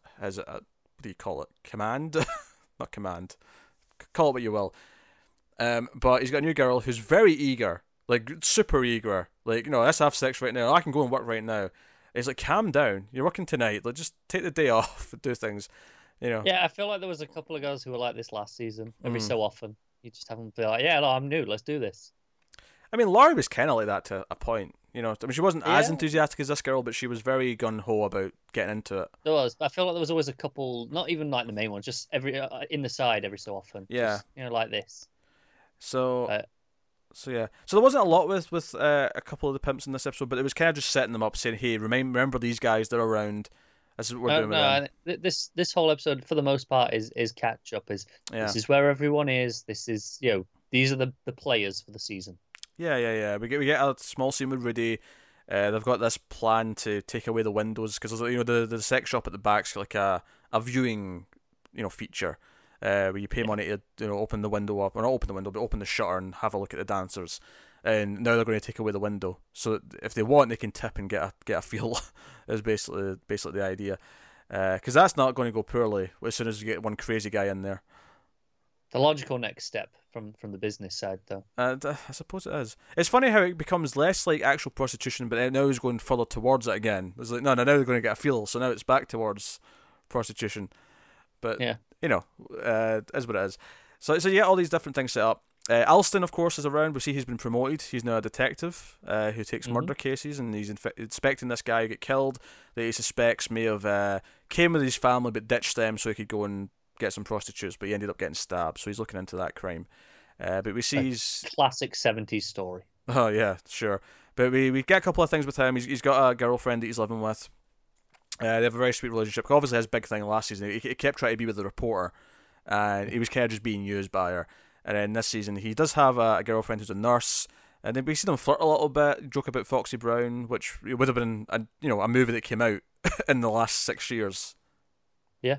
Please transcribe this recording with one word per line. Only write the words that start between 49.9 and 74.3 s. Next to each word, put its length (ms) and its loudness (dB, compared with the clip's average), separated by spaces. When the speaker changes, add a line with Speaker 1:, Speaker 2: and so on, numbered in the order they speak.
Speaker 2:
you 120 4
know, 140 0
these 200 6
are 40 -2
the, 160 -2
the 60 -6
players 480 -2
for 120 -18
the 80 -16
season. 360 -10
Speaker 1:
Yeah, 200 -2
yeah, 180 0
yeah. 220 -2
We 120 -6
get, 100 -2
we 80 0
get 160 4
a 160 4
small 340 -2
scene 160 -4
with 140 -4
Rudy. 380 0
Uh, 200 2
they've 140 0
got 160 2
this 160 2
plan 600 0
to 260 -4
take 240 -8
away 160 0
the 80 -2
windows 480 -2
'cause 200 -10
there's, 140 -2
you 60 2
know, 40 4
the, 240 2
the 140 -4
sex 300 0
shop 160 -2
at 80 -8
the 40 -12
back's 380 2
like 180 -6
a, 280 2
a 120 2
viewing, 640 -2
you 80 -8
know, 80 -4
feature, 480 -6
uh, 300 2
where 80 -6
you 100 -8
pay 140 -2
Speaker 2:
Yeah. 60 -2
Speaker 1:
money 180 -2
to, 160 -4
you 80 -6
know, 120 -2
open 220 -4
the 80 -2
window 320 -2
up, 160 -2
or 60 -2
not 80 2
open 180 0
the 60 -8
window, 160 -8
but 100 -6
open 180 -2
the 60 -8
shutter 320 -2
and 200 -6
have 180 -4
a 40 -2
look 140 -6
at 60 -10
the 80 -6
dancers. 520 -6
And 360 0
now 160 4
they're 100 2
gonna 140 0
take 180 -10
away 140 -2
the 60 -2
window, 420 -4
so 240 -4
that 60 -8
if 120 -6
they 80 2
want, 260 6
they 80 -4
can 160 -6
tip 240 -8
and 140 -8
get 120 -2
a, 100 -4
get 140 -2
a 40 -4
feel. 360 -4
<laughs> 260 -18
Is 140 -2
basically, 540 -4
basically 320 -4
the 60 -2
idea, 320 -4